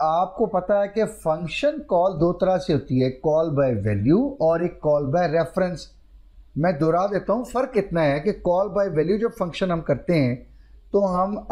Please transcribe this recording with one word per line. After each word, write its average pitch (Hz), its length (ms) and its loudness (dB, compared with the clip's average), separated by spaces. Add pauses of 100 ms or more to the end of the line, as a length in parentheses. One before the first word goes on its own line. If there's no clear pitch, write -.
आपको 175 440 0
पता 196 340 0
है 202 80 -2
कि 214 160 0
function 170 760 -2 (100)
call 180 300 2
दो 175 160 2
तरह 185 240 2
से 175 140 -2
होती 131 280 0
है, 131 200 2
call 156 320 2
by 135 160 2 (160)
value 110 380 2 (180)
और 165 240 2
एक - 220 -6
call 147 260 2
by 175 220 2
reference। 175 520 -2 (720)
मैं 165 200 0
दोहरा 165 280 2
देता 196 260 -2
हूँ, 240 120 -2
फ़र्क 262 320 -4
इतना 170 260 0
है 147 180 2
कि 196 220 -2
call 180 340 0
by 196 200 2
value 175 240 0
जब 233 180 -4
function 185 320 -4
हम 165 120 -2
करते 156 320 -2
हैं 127 220 2 (560)
तो 202 140 2
हम 190 300 -2 (160)